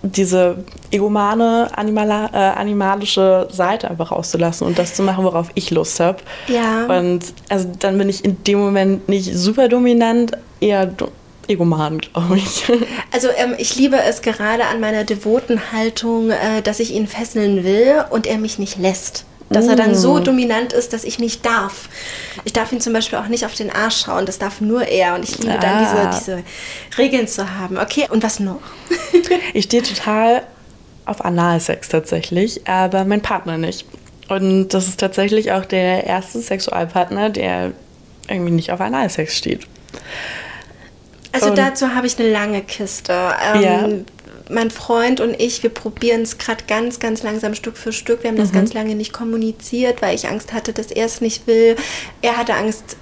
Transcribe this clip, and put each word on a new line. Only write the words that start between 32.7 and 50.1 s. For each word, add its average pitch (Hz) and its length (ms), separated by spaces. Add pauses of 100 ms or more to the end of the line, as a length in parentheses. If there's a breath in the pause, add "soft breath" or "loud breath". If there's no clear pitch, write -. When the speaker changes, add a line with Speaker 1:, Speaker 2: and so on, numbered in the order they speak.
Speaker 1:
mein 208 160
Partner 175 380
nicht. 165 260 (460)
Und 190 380
das 190 200
ist 185 120
tatsächlich 202 520
auch 190 140
der 185 400
erste 190 340
Sexualpartner, 190 880
der 90 440 (560)
irgendwie 175 240
nicht 165 200
auf 180 80
Analsex 202 560
steht. - 300 (1700 loud breath)
Speaker 2:
Also 269 160
Speaker 1:
Und 302 100
Speaker 2:
dazu 269 360
habe 247 120
ich 240 120
eine 226 120
lange 208 320
Kiste. - 500 (420)
Ähm, 208 80
Speaker 1:
Ja. 190 260 (600)
Speaker 2:
mein 226 200
Freund 240 500
und 233 200
ich, 240 220
wir 226 80
probieren 233 520
es - 140
grad - 320
ganz, 233 320
ganz 220 220
langsam 214 320
Stück 220 240
für 226 140
Stück. 233 300
Wir 233 80
haben 220 60
das 208 140
Speaker 1:
Mhm. 190 60
Speaker 2:
ganz 208 180
lange 220 200
nicht 214 180
kommuniziert, 226 880
weil 185 120